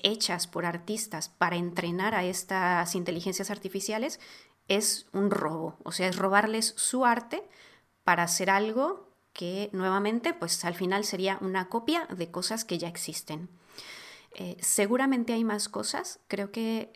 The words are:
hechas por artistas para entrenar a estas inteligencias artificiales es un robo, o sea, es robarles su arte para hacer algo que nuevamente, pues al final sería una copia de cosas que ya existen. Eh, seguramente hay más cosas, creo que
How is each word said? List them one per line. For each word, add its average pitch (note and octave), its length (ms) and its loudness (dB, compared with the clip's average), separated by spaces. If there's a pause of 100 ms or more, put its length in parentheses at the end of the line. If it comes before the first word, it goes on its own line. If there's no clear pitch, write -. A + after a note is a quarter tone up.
hechas G3 460 -2
por E3+ 180 -4
artistas E3+ 600 -4
para F3 260 0
entrenar F3 640 0
a F3+ 80 2
estas F3+ 720 2
inteligencias F3+ 560 -2
artificiales G#3+ 640 -4 (480)
es - 460 2
un G3 180 4
robo, D#3+ 540 0
o E3 80 -8
sea, F#3 160 0
es F3+ 80 0
robarles G#3+ 600 4
su - 280 0
arte A#3+ 400 2 (580)
para F3 220 4
hacer F3+ 260 2
algo A3 580 2 (240)
que F#3+ 400 -4
nuevamente, G3+ 640 2
pues - 300 -2
al F3 100 0
final F#3+ 300 0
sería F#3+ 360 0
una F#3 280 -2
copia D4+ 380 0
de E3+ 260 -6
cosas A3+ 320 -4
que F3 140 -2
ya E3+ 100 -4
existen. E3 600 -8 (840)
Eh, F3+ 260 -10
seguramente B3 760 2
hay A3+ 100 2
más G#3 240 -2
cosas, - 580 -6
creo G3+ 260 -4
que A3+ 440 -2